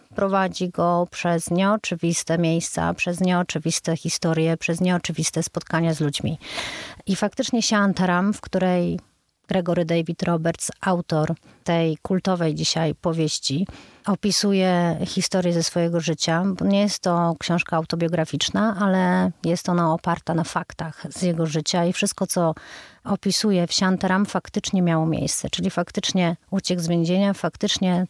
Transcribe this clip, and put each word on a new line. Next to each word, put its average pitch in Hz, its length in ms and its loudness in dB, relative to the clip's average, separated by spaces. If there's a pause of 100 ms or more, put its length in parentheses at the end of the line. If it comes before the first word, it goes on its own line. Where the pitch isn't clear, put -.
(140)
prowadzi 190 540 0
go 175 420 2
przez 170 400 -2
nieoczywiste 175 880 0
miejsca, 165 560 0
przez 175 260 -2
nieoczywiste 175 760 0
historie, 165 600 0
przez 165 240 -2
nieoczywiste 170 640 0
spotkania 165 520 -2
z 147 60 -4
ludźmi. 151 380 -2 (680)
I 190 100 0
faktycznie 226 460 -2
Siantaram, 190 720 2
w - 80 -8
której 180 600 0 (480)
Gregory 175 360 0
David 170 380 -2
Roberts, 165 480 0 (100)
autor 170 540 0 (300)
tej 165 380 0
kultowej 175 520 0
dzisiaj 160 400 -2
powieści, 160 720 -2 (400)
opisuje 185 1000 2
historię 180 460 0
ze 165 100 2
swojego 170 380 0
życia. 165 440 0 (160)
Nie 196 200 2
jest 208 180 0
to 170 400 2
książka 175 380 0
autobiograficzna, 170 1040 0
ale 185 500 2 (140)
jest 170 240 -2
ona 175 240 2
oparta 170 420 -2
na 160 100 0
faktach - 680 -8
z - 120 -12
jego 170 240 0
życia 160 380 0
i 180 80 2
wszystko, - 340 -2
co 165 280 0 (500)
opisuje 190 600 0
w - 60 -6
Siantaram, 185 540 2
faktycznie - 560 -2
miało 165 240 4
miejsce. - 440 -2
Czyli 180 200 -2
faktycznie 180 680 0 (140)
uciekł 180 320 -2
z 165 60 -4
więzienia, 180 460 2
faktycznie 180 760 0